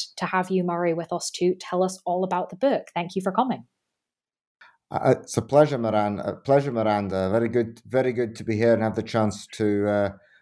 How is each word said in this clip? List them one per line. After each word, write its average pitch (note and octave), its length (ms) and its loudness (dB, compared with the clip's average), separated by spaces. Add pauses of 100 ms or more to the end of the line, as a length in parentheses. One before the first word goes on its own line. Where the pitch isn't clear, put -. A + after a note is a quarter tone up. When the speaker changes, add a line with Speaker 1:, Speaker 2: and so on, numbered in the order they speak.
(180)
Speaker 1:
to - 80 -4
have F#3 260 -2
you, F#3 140 2
Murray, E3+ 280 0
with E3 200 -6
us - 220 -6
to F3+ 260 0
tell F3+ 200 -2
us F#3 220 -2
all F3+ 220 -2
about F3+ 240 -4
the F#3 80 -14
book. C4 360 0
Thank E3+ 220 -4
you F#3+ 60 -2
for F#3+ 100 -2
coming. F#3 360 -2 (1200)
Speaker 2:
Uh, - 260 2
it's - 200 -14
a A#2+ 40 2
pleasure, C#3 380 4
Miran-, G#2+ 400 0
a G2+ 140 -4
pleasure, C#3 380 2
Miranda. G#2 600 0
Very A#2 180 2
good, A#2 380 -2
very B2+ 260 0
good A2+ 220 -4
to - 80 -14
be A2 120 -2
here A#2 200 6
and A2 80 2
have A2 100 0
the G#2+ 80 -2
chance A2 520 -2
to, G#2 360 0
uh, G2+ 200 2 (320)